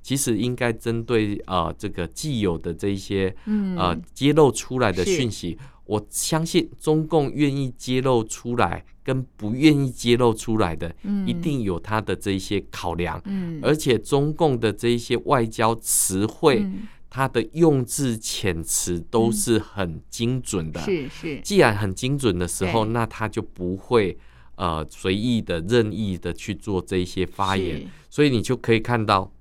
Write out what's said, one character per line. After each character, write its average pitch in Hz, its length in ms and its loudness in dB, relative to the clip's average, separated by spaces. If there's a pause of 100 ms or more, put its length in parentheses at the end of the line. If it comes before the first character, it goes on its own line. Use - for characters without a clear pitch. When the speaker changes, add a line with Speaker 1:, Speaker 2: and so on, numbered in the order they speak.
Speaker 1:
其 135 160 -2
实 117 200 0
应 123 180 -2
该 120 180 0
针 113 300 -4
对， 107 420 0
呃， 82 320 -2
这 104 100 -8
个 87 200 -4
既 139 320 -4
有 90 180 2
的 85 160 -6
这 101 160 -2
一 101 60 0
些， 95 380 -2 (120)
Speaker 2:
嗯。 202 320 -2
Speaker 1:
呃， 90 180 2 (180)
揭 143 200 4
露 147 180 8
出 - 280 -4
来 110 120 4
的 87 140 0
讯 147 240 0
息， 90 220 -6
Speaker 2:
是。 78 60 -8 (280)
Speaker 1:
我 104 240 -2
相 - 360 0
信 - 320 2
中 156 300 2
共 151 240 2
愿 139 240 2
意 135 220 -2
揭 127 240 -2
露 127 200 4
出 120 360 -4
来 85 260 2 (200)
跟 131 200 -2 (140)
不 107 160 -4
愿 147 200 8
意 139 160 2
揭 120 280 2
露 120 160 6
出 110 240 -2
来 87 180 2
的， 85 180 -6 (100)
Speaker 2:
嗯。 202 220 -2
Speaker 1:
一 120 80 0
定 165 280 -2
有 92 180 -2
他 107 220 -2
的 98 120 -2
这 98 180 -2
一 98 80 0
些 98 300 -2
考 85 260 -6
量。 85 300 -4
Speaker 2:
嗯。 180 380 -6
Speaker 1:
而 139 100 4
且 151 240 2
中 143 360 0
共 139 260 2
的 110 120 2
这 117 180 -2
一 120 80 2
些 117 180 -2 (100)
外 123 200 2
交 113 300 0
词 98 500 0
汇， 127 340 4
Speaker 2:
嗯。 190 280 -4 (220)
Speaker 1:
它 135 160 -2
的 123 160 0 (120)
用 151 320 6
字 120 320 0
遣 87 440 -2
词 85 380 -2 (100)
都 117 220 4
是 107 260 2
很 87 520 -4
精 123 320 -2
准 82 320 -4
的。 85 80 -6
Speaker 2:
嗯。 - 20 -8
是， 156 260 -2
是。 151 320 -10
Speaker 1:
既 202 160 0
然 120 180 6
很 101 200 -2
精 135 220 -2
准 107 200 2
的 87 80 0
时 92 220 -4
候， 110 160 2
Speaker 2:
对。 110 80 -2
Speaker 1:
那 117 140 0
他 110 220 -6
就 104 140 -4
不 92 360 -6
会， 101 400 0 (380)
呃， 80 340 -2
随 95 260 -2
意 113 260 0
的、 85 200 -4
任 110 300 2
意 95 260 -2
的 85 160 -6
去 - 200 -8
做 95 280 -4
这 95 160 -4
一 90 80 0
些 90 200 -2
发 98 300 -2
言。 85 240 -2
Speaker 2:
是。 67 80 -12 (220)
Speaker 1:
所 147 160 2
以 143 40 4
你 120 120 2
就 127 160 -2
可 117 160 2
以 110 60 4
看 117 240 -2
到 98 380 0